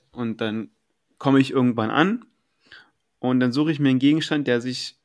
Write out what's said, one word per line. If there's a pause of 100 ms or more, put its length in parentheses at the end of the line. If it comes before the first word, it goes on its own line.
(120)
und
dann (460)
komme
ich
irgendwann
an (920)
und
dann
suche
ich
mir
einen
Gegenstand,
der
sich